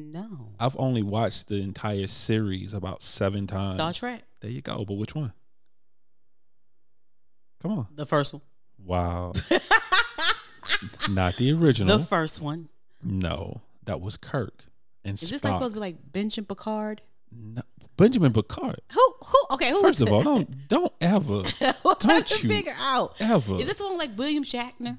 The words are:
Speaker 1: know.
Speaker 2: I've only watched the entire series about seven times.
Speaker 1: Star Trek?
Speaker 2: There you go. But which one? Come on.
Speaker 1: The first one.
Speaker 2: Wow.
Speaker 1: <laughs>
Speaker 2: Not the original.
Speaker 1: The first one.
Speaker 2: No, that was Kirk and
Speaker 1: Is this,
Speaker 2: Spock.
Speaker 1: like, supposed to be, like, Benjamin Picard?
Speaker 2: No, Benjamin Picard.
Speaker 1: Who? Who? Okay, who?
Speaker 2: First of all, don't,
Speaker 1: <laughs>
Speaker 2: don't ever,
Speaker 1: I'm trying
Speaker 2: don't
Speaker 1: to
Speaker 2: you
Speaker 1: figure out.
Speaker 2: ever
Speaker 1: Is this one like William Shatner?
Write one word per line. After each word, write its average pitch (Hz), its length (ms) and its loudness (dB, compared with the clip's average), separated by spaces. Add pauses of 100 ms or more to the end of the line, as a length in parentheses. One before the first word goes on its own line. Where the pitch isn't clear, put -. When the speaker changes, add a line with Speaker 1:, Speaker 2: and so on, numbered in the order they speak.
(120)
Speaker 1:
know. 165 380 -12 (100)
Speaker 2:
I've 123 180 0
only 127 260 0
watched 107 440 -2
the 101 140 -2
entire 98 460 -4
series 98 680 -2
about 92 280 -8
seven 98 460 -2
times. 98 320 -4
Speaker 1:
Star 160 140 -2
Trek? 240 300 -10 (180)
Speaker 2:
There 107 100 -10
you 131 100 -10
go. - 240 -6
But 101 100 -6
which 107 200 -6
one? 151 160 -6 (2250)
Come 175 100 -4
on. 147 240 -4
Speaker 1:
The 147 100 -8
first 147 280 0
one. 143 80 -14 (420)
Speaker 2:
Wow. 90 540 -2
Speaker 1:
<laughs> - 1700 0
Speaker 2:
Not 92 280 2
the 127 160 4
original. 165 440 6
Speaker 1:
The 156 60 2
first 165 380 -2
one. 156 280 -6 (320)
Speaker 2:
No, 92 600 -4 (240)
that 90 160 -4
was 101 160 -8
Kirk - 480 -8 (380)
and 101 180 -6
Speaker 1:
Is 170 80 -6
this, 285 120 -6
Speaker 2:
Spock. - 40 -2
Speaker 1:
like, 269 80 2
supposed 240 220 -2
to 220 40 -8
be, - 20 -6
like, 175 300 -10
Benjamin 208 360 -4
Picard? 214 540 -6 (300)
Speaker 2:
No, 113 300 -12 (360)
Benjamin 190 360 6
Picard. - 480 -2 (100)
Speaker 1:
Who? 508 240 6 (100)
Who? - 120 6 (140)
Okay, 269 180 2
who? 381 120 2
Speaker 2:
First 294 200 6
of 113 100 6
all, 107 120 6
don't, 190 440 0
Speaker 1:
<laughs> - 0 -
Speaker 2:
don't 339 320 2
ever, 170 440 2 (180)
Speaker 1:
I'm 254 120 4 (280)
trying 311 200 8
Speaker 2:
don't - 60 -2
Speaker 1:
to 427 200 0
Speaker 2:
you 427 60 4
Speaker 1:
figure - 240 -2
out. 254 420 0
Speaker 2:
ever 143 400 2
Speaker 1:
Is 262 80 -2
this 403 120 -4
one 392 180 -4
like 269 200 -6
William 294 260 -2
Shatner? 240 560 -8